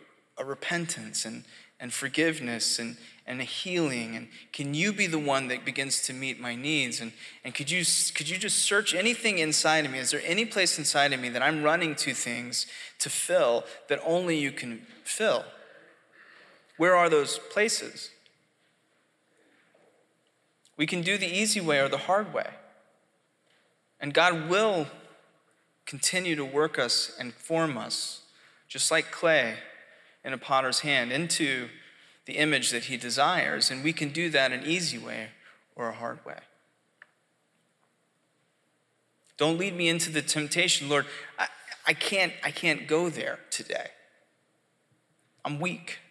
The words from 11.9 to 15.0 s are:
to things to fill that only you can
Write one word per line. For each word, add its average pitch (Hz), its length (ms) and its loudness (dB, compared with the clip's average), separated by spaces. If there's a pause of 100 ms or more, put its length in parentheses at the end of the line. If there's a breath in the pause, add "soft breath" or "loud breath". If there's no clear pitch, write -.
to - 180 -2
things 123 520 -4 (320 loud breath)
to - 120 -2
fill 135 540 4 (240 loud breath)
that 143 160 0
only 170 340 2
you 143 120 0
can 117 360 -8 (180)